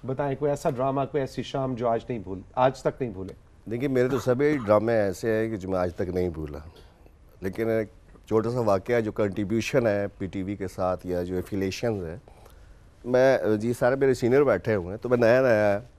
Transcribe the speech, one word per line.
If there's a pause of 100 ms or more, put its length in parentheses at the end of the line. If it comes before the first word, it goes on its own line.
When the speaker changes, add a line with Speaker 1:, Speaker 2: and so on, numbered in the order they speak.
Speaker 1:
बताएं,
कोई
ऐसा
ड्रामा,
कोई
ऐसी
शाम
जो
आज
नहीं
भूल, (120)
आज
तक
नहीं
भूले। (340)
Speaker 2:
देखिए,
मेरे
तो
सभी
ड्रामे
ऐसे
हैं
कि
जो
मैं
आज
तक
नहीं
भूला, (720)
लेकिन
एक (380)
छोटा
सा
वाकया
जो
कंट्रीब्यूशन
है
पीटीवी
के
साथ (100)
या
जो
एफिलिएशंस
है, (840)
मैं,
जी
सारे
मेरे
सीनियर
बैठे
हुए
हैं,
तो
मैं
नया
नया
आया (200)